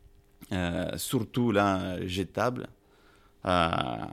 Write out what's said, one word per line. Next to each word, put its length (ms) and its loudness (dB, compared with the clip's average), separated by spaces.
Euh, 460 -2
surtout 540 0
là, 540 2
jetables, 640 -2
euh, 240 4